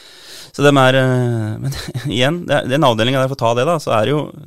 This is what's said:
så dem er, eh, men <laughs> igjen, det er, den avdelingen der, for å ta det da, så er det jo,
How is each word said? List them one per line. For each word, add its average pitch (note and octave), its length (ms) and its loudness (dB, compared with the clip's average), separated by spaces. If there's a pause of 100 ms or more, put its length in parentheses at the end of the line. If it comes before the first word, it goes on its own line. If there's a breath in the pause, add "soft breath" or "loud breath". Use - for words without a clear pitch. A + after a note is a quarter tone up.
(500 loud breath)
så - 160 -2
dem C#3 160 6
er, C3 160 4
eh, A#2+ 640 0
men C#3 160 -6 (140)
<laughs> B2+ 240 -6
igjen, D3 320 0
det C#3+ 100 0
er, - 80 -4
den C3+ 160 0
avdelingen B2 400 2
der, C3 80 0
for C3+ 80 -8
å A#2+ 80 -4
ta A#2 80 2
det B2 160 0
da, E3+ 80 0
så - 160 -2
er A2 160 2
det D3 60 0
jo, D3 80 -2 (220)